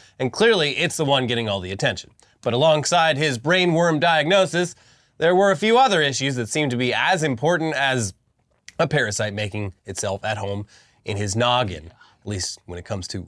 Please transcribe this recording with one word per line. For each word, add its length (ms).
And 120
clearly, 460
it's 180
the 100
one 220
getting 220
all 100
the 140
attention. 380
But 120
alongside 640
his 200
brain 360
worm 260
diagnosis, 720
there 180
were 160
a 60
few 200
other 240
issues 360
that 100
seemed 240
to 60
be 160
as 300
important 520
as 380
a 80
parasite 460
making 400
itself 380
at 140
home 280
in 140
his 180
noggin, 520
at 400
least 380
when 140
it 60
comes 240
to 180